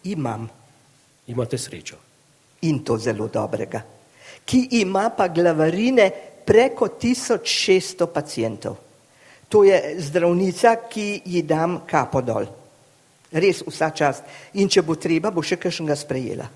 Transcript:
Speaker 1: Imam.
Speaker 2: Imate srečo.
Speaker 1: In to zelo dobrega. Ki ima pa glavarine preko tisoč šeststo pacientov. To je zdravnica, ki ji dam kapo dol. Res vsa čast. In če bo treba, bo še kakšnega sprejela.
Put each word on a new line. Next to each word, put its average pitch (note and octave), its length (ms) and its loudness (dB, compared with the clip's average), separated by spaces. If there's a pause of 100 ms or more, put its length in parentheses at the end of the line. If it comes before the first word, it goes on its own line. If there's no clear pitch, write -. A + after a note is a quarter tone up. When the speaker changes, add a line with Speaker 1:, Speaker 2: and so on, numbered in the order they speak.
Speaker 1:
Imam. B2 460 -6 (760)
Speaker 2:
Imate A#2+ 300 -4
srečo. - 500 -14 (540)
Speaker 1:
In D#3 220 0
to A#2 140 -2
zelo A2 300 -4
dobrega. A2 540 -6 (640)
Ki B3+ 220 2 (140)
ima G3 320 0
pa F#3+ 140 2
glavarine F3 800 4 (360)
preko A#3 420 4
tisoč A#3 580 -2
šeststo - 600 0
pacientov. A2+ 720 -6 (720)
To G#3+ 140 6
je E3 360 4
zdravnica, F3 760 2 (140)
ki G#3 360 -6
ji F3 180 0
dam D#3+ 440 -2
kapo C3+ 340 0
dol. A2+ 260 -4 (840)
Res E3+ 360 2
vsa D#3+ 240 -2
čast. C#3+ 320 -2 (300)
In G3 160 2
če F#3+ 120 6
bo D#3+ 140 -2
treba, E3 360 -2
bo E3 120 -2
še F3 160 -4
kakšnega D#3+ 360 -4
sprejela. B2+ 600 -8